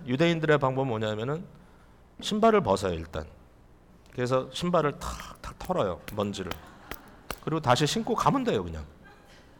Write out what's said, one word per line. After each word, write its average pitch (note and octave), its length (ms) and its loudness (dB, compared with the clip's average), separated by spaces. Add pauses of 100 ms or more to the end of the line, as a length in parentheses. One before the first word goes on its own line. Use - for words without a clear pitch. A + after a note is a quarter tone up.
유대인들의 D#3 540 2
방법은 C3 280 0
뭐냐면은 A2 580 -4 (720)
신발을 G#3+ 420 4
벗어요, G2 320 2
일단. E2 320 -8 (880)
그래서 C3 400 0
신발을 E3 480 0
탁탁 - 580 -12
털어요, A#2 440 -2 (120)
먼지를. G2+ 380 -4 (920)
그리고 D#3 160 -2
다시 C3+ 280 4
신고 A3+ 260 -2
가면 B3 300 2
돼요, D#3 200 0
그냥. D#2+ 220 -8 (760)